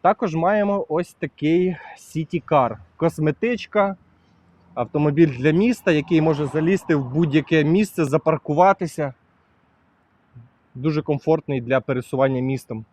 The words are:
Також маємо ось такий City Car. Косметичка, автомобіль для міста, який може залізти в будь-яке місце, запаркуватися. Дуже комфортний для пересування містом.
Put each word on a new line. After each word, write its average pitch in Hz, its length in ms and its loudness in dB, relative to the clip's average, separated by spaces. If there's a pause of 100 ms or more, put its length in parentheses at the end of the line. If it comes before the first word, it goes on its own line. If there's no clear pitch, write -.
Також 180 340 0
маємо 202 540 0
ось 170 260 -6
такий 165 600 -2 (220)
City - 460 -8
Car. 123 320 0 (200)
Косметичка, 180 1000 -2 (800)
автомобіль 147 640 0
для 143 120 2
міста, 196 420 0
який 156 280 2
може 151 260 0
залізти 160 480 0
в 131 180 -2
будь-яке 156 520 0
місце, 175 400 0
запаркуватися. 156 1080 0 (1600)
Дуже 151 280 -2
комфортний 151 580 -2
для 123 200 0
пересування 131 600 -2
містом. 123 520 -6